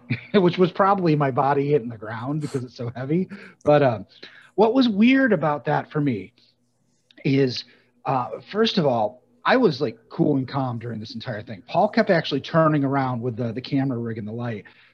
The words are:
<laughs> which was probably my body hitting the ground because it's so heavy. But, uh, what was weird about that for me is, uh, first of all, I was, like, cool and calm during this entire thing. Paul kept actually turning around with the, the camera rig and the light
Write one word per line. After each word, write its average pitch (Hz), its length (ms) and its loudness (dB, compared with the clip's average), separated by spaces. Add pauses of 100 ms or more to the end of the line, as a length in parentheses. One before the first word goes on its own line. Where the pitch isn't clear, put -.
(160)
<laughs> - 180 -10
which 175 240 2
was 180 140 2
probably 190 420 2
my 147 160 0
body 139 400 0
hitting 131 180 2
the 120 80 -10
ground 117 440 -8
because 139 240 -6
it's 123 120 -16
so 120 200 -8
heavy. 151 320 -2 (360)
But, 147 180 6
uh, 117 160 2 (580)
what 220 180 4
was 262 140 4
weird 240 440 4
about 151 340 0
that 139 260 -2
for 156 80 -2
me 127 320 -2 (920)
is, 135 400 0 (400)
uh, 127 360 -4 (100)
first 220 260 0
of 160 100 2
all, 117 360 0 (220)
I 202 120 4
was, 175 240 2
like, 123 180 -4 (100)
cool 156 280 0
and 131 120 -2
calm 127 300 -4
during 113 220 -10
this 110 140 -14
entire 110 280 -8
thing. 101 240 -16
Paul - 220 0
kept 208 220 0
actually 151 320 2
turning 156 420 2
around 131 380 -2
with 123 140 -4
the, 117 160 -4
the 117 80 -8
camera 135 380 -2
rig 113 200 -6
and 101 80 -10
the 107 60 -10
light 117 320 -8 (300)